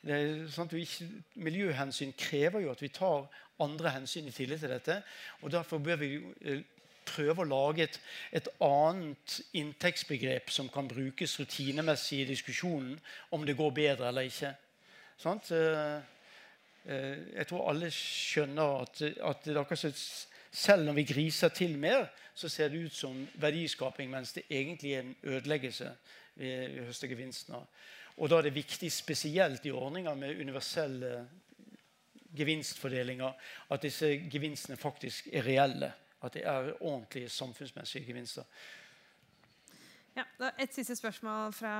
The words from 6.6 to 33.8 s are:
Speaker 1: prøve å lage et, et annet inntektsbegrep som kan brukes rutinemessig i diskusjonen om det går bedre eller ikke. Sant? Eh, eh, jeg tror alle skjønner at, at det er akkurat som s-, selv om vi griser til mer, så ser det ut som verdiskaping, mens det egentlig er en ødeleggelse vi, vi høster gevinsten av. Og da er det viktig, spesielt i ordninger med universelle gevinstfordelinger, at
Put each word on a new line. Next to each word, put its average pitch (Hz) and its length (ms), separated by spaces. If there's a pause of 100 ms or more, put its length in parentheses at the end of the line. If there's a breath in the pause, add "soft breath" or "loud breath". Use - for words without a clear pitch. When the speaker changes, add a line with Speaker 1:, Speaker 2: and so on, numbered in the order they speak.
Speaker 1:
prøve 160 320
å 156 80
lage 147 380
et, - 100 (400 loud breath)
et - 100 (140)
annet 156 800 (180)
inntektsbegrep 143 960
som 131 160
kan 139 200
brukes 135 520
rutinemessig 143 800
i 131 80
diskusjonen 135 680 (380 loud breath)
om 151 120
det 143 120
går 151 160
bedre 135 360
eller 131 200
ikke. 139 240 (680 loud breath)
Sant? 196 360
Eh, 151 400 (880 loud breath)
eh, 139 360 (180)
jeg 151 100
tror 175 200
alle 160 240
skjønner 143 920
at, - 160 (160)
at - 280
det 151 100
er 147 60
akkurat 147 220
som 147 140
s-, - 300 (240 loud breath)
selv 170 400
om 147 60
vi 151 100
griser 156 480
til 170 240
mer, 190 300 (260 loud breath)
så 165 160
ser 151 220
det 165 140
ut - 80
som 131 260 (180)
verdiskaping, 147 720
mens 131 240
det - 140
egentlig 139 460
er 127 100
en 127 80 (100)
ødeleggelse 131 680 (440 loud breath)
vi, 131 140 (240)
vi 131 100
høster 120 240
gevinsten 127 480
av. 120 140 (500 loud breath)
Og 156 100
da 165 120
er 147 80
det 135 80
viktig, 151 340
spesielt 156 720
i 143 60
ordninger 147 480
med 139 240
universelle 131 680 (1200)
gevinstfordelinger, 131 960 (380 loud breath)
at 139 140